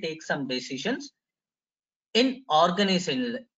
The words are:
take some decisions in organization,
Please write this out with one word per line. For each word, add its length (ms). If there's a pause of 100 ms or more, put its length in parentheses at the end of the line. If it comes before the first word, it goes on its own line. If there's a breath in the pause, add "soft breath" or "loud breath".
take 200
some 260
decisions 640 (1000)
in 360
organization, 960 (120)